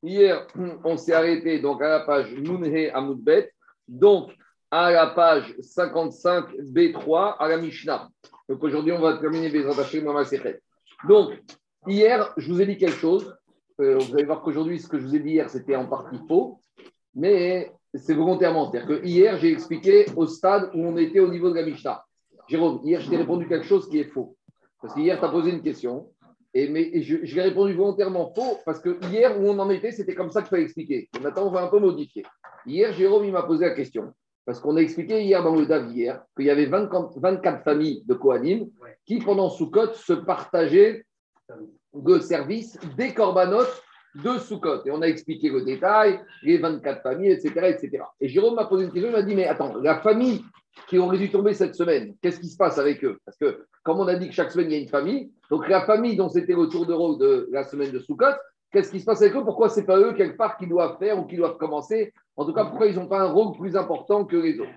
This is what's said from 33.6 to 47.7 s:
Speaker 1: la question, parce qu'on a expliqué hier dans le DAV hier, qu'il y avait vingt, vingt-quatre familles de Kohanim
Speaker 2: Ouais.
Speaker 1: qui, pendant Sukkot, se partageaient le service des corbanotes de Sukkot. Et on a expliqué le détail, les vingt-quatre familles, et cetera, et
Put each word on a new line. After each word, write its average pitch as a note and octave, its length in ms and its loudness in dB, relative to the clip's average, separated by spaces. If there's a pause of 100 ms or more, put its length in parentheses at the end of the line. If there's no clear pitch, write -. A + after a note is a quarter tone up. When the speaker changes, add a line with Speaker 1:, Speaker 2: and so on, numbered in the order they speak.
Speaker 1:
la E3 80 0
question, B2 400 -8 (320)
parce A#2+ 120 -8
qu'on D3+ 180 -2
a E3 40 4
expliqué F3 420 -2
hier F#3+ 220 2
dans D#3+ 100 2
le D3+ 120 4
DAV D3 240 0
hier, A#2+ 340 -4 (100)
qu'il C3+ 120 -2
y C#3+ 40 4
avait D3 140 4
vingt, F#3+ 240 0 (260)
vingt-quatre F3+ 480 -2
familles D3 440 0
de B2 80 2
Kohanim C#3 560 0 (100)
Speaker 2:
Ouais. - 240 -20
Speaker 1:
qui, A3 140 -4
pendant G3 320 0
Sukkot, G3+ 420 0
se - 220 -2
partageaient F#3 880 2 (880)
le D3+ 280 2
service E3 580 -6 (180)
des B3 160 -4
corbanotes G3 680 0 (320)
de A3+ 240 -4
Sukkot. D3 480 -6
Et C3+ 40 -6
on D3+ 120 -4
a E3 60 2
expliqué D#3 420 -4
le C3 100 0
détail, G3 600 2 (220)
les D#3+ 140 4
vingt-quatre D3 460 -4
familles, F3 300 0
et F#3 80 0
cetera, D#3+ 280 0
et F3 80 0